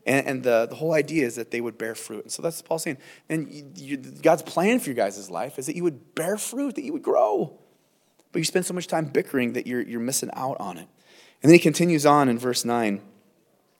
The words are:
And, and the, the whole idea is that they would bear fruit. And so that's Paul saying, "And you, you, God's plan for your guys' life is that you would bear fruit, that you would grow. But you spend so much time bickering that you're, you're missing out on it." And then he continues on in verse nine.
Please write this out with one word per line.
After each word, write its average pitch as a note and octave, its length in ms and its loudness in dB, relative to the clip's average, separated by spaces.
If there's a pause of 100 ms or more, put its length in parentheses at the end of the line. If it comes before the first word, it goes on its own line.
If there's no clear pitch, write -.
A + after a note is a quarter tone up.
And, C3+ 200 2
and C3 180 -4
the, A#2 260 4
the A#2+ 60 -12
whole D#3 180 -2
idea D3 340 0
is A#2 80 -8
that A2+ 160 -10
they A#2+ 80 -4
would A#2 180 -6
bear A2+ 160 -8
fruit. - 300 -12
And - 80 -20
so - 100 -10
that's E3 200 -6
Paul E3 180 -4
saying, D3 200 -8 (280)
"And D#3 240 -6
you, D3 140 -16 (100)
you, C#3+ 220 -10
God's C#3+ 460 2
plan G#3+ 360 0
for - 60 -6
your C#3 100 -6
guys' G2+ 340 -2
life G2 300 -8
is C3 60 -8
that D#3 100 -6
you F3 80 -4
would D3+ 320 -4
bear F#3 220 -2
fruit, B3+ 380 -6
that C#4+ 100 -8
you C#4+ 80 -6
would C#4+ 100 -8
grow. - 560 2 (720)
But F3 80 -2
you E3 60 0
spend F3+ 200 0
so - 80 -6
much F3+ 140 -6
time D#3+ 200 -2
bickering C3 460 0
that B2 140 -6
you're, B2 140 -2
you're A#2 180 -8
missing B2 320 -4
out C3 300 -6
on F2+ 160 -10
it." E2 100 -16 (560)
And C#3+ 80 10
then - 20 12
he F3 60 12
continues E3+ 440 2
on C#3+ 260 6
in A#2 100 0
verse B2 260 -2
nine. A2+ 380 0 (760)